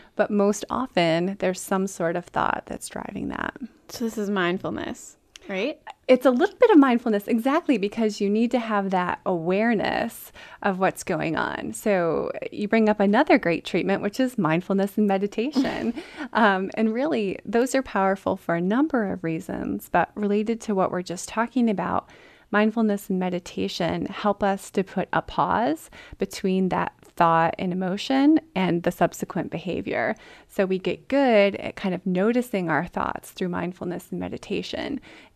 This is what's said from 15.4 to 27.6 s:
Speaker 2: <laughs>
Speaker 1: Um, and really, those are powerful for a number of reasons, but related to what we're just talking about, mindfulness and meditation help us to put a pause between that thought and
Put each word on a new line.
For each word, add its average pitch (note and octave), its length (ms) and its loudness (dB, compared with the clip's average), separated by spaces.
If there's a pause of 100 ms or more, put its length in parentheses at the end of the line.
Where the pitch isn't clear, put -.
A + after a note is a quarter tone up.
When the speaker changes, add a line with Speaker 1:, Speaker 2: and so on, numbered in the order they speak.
Speaker 2:
<laughs> F4+ 40 -14 (300)
Speaker 1:
Um, G3 420 2
and A3 180 2
really, A#3+ 520 -2
those A#3 280 0
are C4+ 80 2
powerful G3 560 0
for - 160 -4
a E3+ 80 0
number A3+ 500 0
of F3+ 120 -8
reasons, - 640 -6
but - 240 2
related G#3 480 0
to G#3 140 -4
what F#3 160 2
we're F3+ 100 -4
just F3 280 -10
talking A#3 400 0
about, F3+ 400 -2 (420)
mindfulness G#3+ 580 2
and F#3+ 80 0
meditation F3+ 920 -4
help G3+ 360 -2
us G3 280 -2
to F#3+ 120 0
put - 300 -4
a D#3+ 80 2
pause G3+ 680 0 (280)
between F#3+ 520 0
that F3 320 -2
thought E3 560 2
and F3+ 160 -2